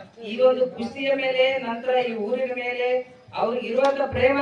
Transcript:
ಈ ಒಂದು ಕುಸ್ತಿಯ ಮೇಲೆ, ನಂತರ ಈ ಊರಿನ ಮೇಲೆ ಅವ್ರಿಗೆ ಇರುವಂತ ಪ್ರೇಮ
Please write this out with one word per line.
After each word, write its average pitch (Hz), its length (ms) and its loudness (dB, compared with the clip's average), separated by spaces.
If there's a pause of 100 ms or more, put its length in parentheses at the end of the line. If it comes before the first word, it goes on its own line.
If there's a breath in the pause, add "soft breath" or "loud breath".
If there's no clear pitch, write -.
(240)
ಈ 226 180 -4
ಒಂದು 254 260 4
ಕುಸ್ತಿಯ 277 460 -4
ಮೇಲೆ, 262 440 2
ನಂತರ 247 400 -2
ಈ 240 160 0
ಊರಿನ 247 420 -2
ಮೇಲೆ 247 600 -4 (200)
ಅವ್ರಿಗೆ 233 320 -2
ಇರುವಂತ 277 340 2
ಪ್ರೇಮ 277 400 2